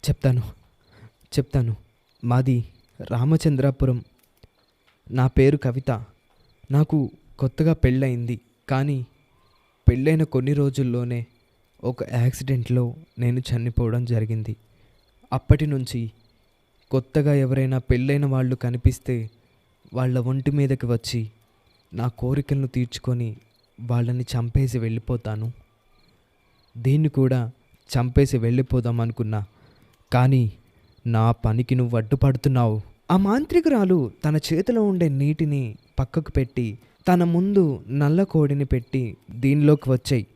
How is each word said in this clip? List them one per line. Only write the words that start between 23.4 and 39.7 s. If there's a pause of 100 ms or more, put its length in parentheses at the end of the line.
వాళ్ళని
చంపేసి
వెళ్ళిపోతాను. (1200)
దీన్ని
కూడా (400)
చంపేసి
వెళ్ళిపోదాం
అనుకున్నా, (680)
కానీ (540)
నా
పనికి
నువ్వు
అడ్డుపడుతున్నావు." (300)
ఆ
మాంత్రికురాలు (140)
తన
చేతిలో
ఉండే
నీటిని (220)
పక్కకు
పెట్టి (300)
తన
ముందు
నల్ల
కోడిని
పెట్టి, (140)
"దీనిలోకి